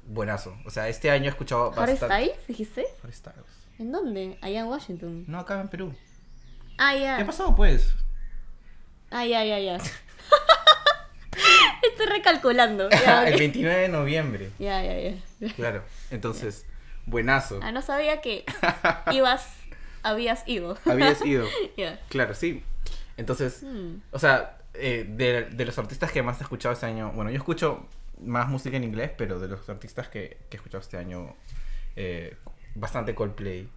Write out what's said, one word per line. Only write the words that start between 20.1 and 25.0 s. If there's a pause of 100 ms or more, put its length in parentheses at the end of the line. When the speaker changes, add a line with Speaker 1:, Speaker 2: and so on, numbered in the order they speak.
Speaker 2:
ido.
Speaker 1:
Habías
ido. (160)
Speaker 2:
<laughs>
Ya.
Speaker 1:
Claro,
sí. (540)
Entonces,
Speaker 2:
Hmm. (100)
Speaker 1:
o
sea, (160)
eh,